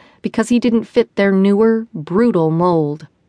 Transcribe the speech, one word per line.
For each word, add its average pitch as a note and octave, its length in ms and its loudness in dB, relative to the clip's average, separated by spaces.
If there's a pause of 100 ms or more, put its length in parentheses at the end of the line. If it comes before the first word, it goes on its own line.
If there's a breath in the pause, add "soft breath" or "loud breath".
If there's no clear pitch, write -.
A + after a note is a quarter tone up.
(220 soft breath)
because - 280 -4
he A#3+ 100 2
didn't A#3 240 0
fit - 320 -2
their G3 160 0
newer, G#3+ 600 2
brutal F3 600 0
mold. D#3+ 560 -2 (200)